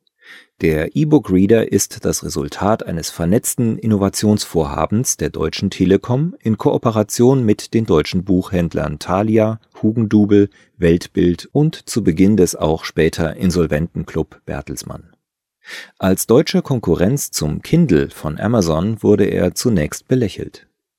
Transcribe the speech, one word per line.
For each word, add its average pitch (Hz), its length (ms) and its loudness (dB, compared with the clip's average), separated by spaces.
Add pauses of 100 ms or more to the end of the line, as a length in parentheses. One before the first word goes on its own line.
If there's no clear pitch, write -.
(600)
Der 80 340 0
E-Book-Reader 101 800 2
ist - 320 -4
das - 200 -4
Resultat 82 640 -4
eines 82 240 -8
vernetzten 110 680 -2
Innovationsvorhabens 98 1400 0
der 76 140 -4
Deutschen 82 400 -4
Telekom 120 680 0
in 110 180 -2
Kooperation 123 880 2
mit - 300 0
den 113 100 0
deutschen 87 380 0
Buchhändlern 85 760 -2
Thalia, 107 580 0 (240)
Hugendubel, 104 680 4 (260)
Weltbild 87 720 0
und 151 240 0
zu - 300 -6
Beginn 95 320 4
des 87 180 4
auch 80 300 -2
später - 500 -2
insolventen 82 720 -2
Club - 380 -8
Bertelsmann. 71 680 -12 (840)
Als - 300 0
deutsche 165 340 2
Konkurrenz 104 720 0
zum 78 300 -4
Kindle 95 480 2
von 76 280 -8
Amazon 101 640 0
wurde 104 220 4
er 92 320 -2
zunächst 90 500 -2
belächelt. - 640 -4 (300)